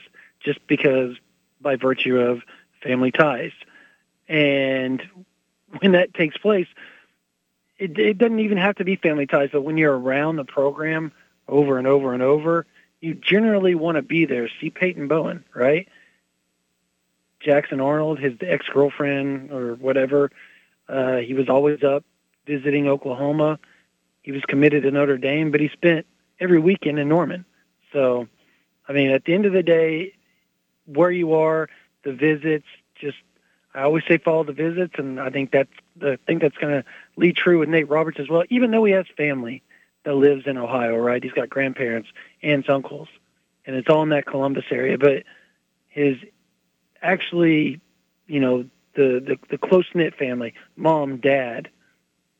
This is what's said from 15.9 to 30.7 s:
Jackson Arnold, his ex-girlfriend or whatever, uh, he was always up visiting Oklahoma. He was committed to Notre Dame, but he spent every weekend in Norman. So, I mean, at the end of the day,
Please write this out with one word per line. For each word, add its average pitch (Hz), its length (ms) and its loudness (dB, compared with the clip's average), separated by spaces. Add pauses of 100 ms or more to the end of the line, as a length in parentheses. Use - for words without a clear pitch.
Jackson 143 400 0
Arnold, 151 380 -2
his 131 240 -4
ex-girlfriend 143 1080 -2
or 123 260 -6
whatever, 135 540 0 (600)
uh, 131 260 -2
he 120 160 -4
was 131 160 -2
always 143 340 2
up 143 220 0 (420)
visiting 143 400 -2
Oklahoma. 143 720 -2 (640)
He 139 100 -12
was 135 100 -8
committed 143 400 4
to 135 80 2
Notre 143 260 2
Dame, 143 340 -2
but 147 100 2
he 151 80 -2
spent 170 360 0 (340)
every 180 200 4
weekend 156 400 2
in 143 100 -2
Norman. 170 380 0 (460)
So, 123 360 0 (580)
I 143 60 -12
mean, 139 180 2
at 135 140 0
the 165 100 0
end 202 120 2
of 196 60 2
the 185 100 2
day, 160 500 0 (720)